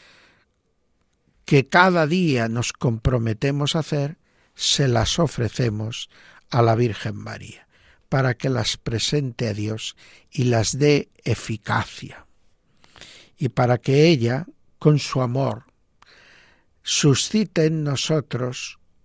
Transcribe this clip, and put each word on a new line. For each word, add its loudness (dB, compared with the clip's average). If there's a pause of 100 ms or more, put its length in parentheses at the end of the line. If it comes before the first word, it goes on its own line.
(1400)
que 4
cada 4
día 0
nos -4
comprometemos 0
a 0
hacer, -4 (360)
se 0
las 2
ofrecemos -2 (400)
a 2
la 4
Virgen -2
María, -14 (400)
para 0
que -4
las -2
presente -4
a -4
Dios -8 (340)
y -2
las 0
dé 2 (140)
eficacia, -6 (1120)
y -2
para 2
que 4
ella, 2 (320)
con 6
su -4
amor, -2 (1160)
suscite 2
en -2
nosotros -4 (260)